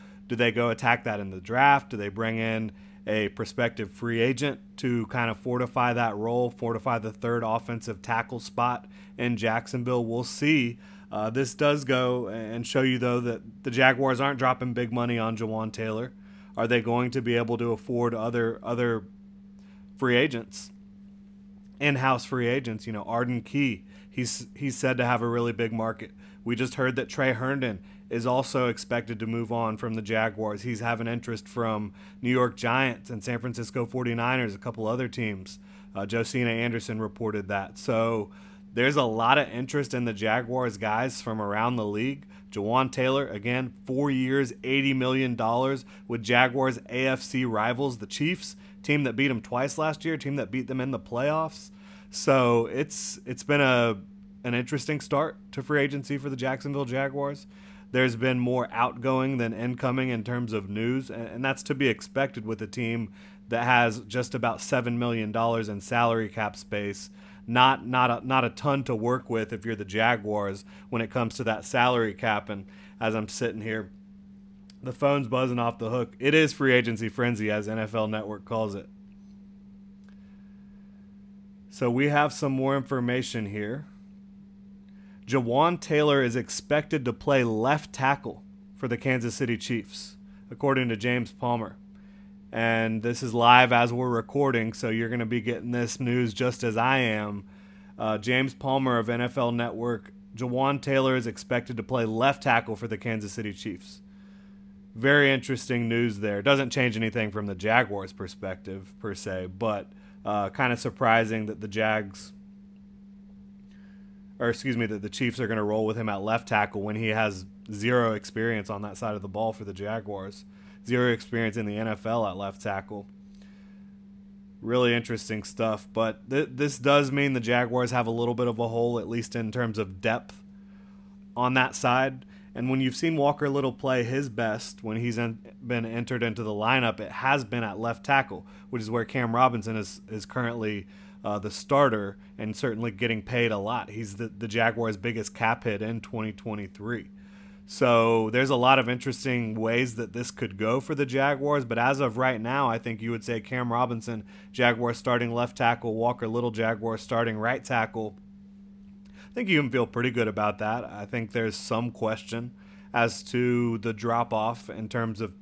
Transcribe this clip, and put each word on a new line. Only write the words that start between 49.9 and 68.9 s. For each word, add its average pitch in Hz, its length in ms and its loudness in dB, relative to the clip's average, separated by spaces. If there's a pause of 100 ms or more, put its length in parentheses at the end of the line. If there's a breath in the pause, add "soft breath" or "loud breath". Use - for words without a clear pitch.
year, 160 100 -2
team 143 200 -4
that 107 140 -4
beat 123 160 -4
them 131 140 -4
in 131 120 -2
the 117 60 -2
playoffs. 143 760 -4 (360 loud breath)
So 120 640 4
it's, - 540 -4
it's 127 160 -10
been 147 180 4
a, 120 400 4 (440)
an 120 100 -2
interesting 139 480 -2
start 151 340 0 (160)
to 135 100 -8
free 147 200 2
agency 143 340 -2
for 139 140 -6
the 131 60 -6
Jacksonville 135 500 -4
Jaguars. 139 600 -4 (440 loud breath)
There's 127 260 4
been 123 220 2
more 123 320 2
outgoing 131 680 0
than 113 160 0
incoming 127 560 -2
in 113 120 -2
terms 123 300 -4
of 101 160 -4
news, 117 400 -2
and, 113 180 -8
and 117 180 -8
that's 131 200 -2
to 151 100 0
be 135 140 2
expected 131 560 -2
with 107 160 -6
a 110 60 -8
team 113 440 -4 (380 loud breath)
that 117 160 0
has 120 360 6
just 117 340 -4
about 117 260 0
seven 120 380 0
million 117 340 -2
dollars 113 380 0
in 101 100 -6
salary 117 480 2
cap 104 260 -4
space. 101 540 -6 (380 loud breath)
Not, 127 400 4
not 127 240 2
a, 120 160 -4
not 131 180 4
a 117 60 0
ton 139 340 0
to 127 100 -2